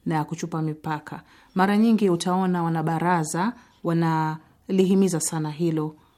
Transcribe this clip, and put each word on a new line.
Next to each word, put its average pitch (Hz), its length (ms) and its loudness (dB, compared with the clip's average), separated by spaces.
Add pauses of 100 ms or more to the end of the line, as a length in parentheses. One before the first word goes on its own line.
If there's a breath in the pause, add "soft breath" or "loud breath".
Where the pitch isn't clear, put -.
na 165 100 0
ya 151 80 0
kuchupa 165 380 -6
mipaka. 151 600 -8 (340 soft breath)
Mara 196 220 4
nyingi 214 320 4
utaona 180 540 0
wanabaraza 165 920 0 (300 loud breath)
wanalihimiza 170 1400 0
sana 156 320 -4
hilo 156 440 -2 (220 soft breath)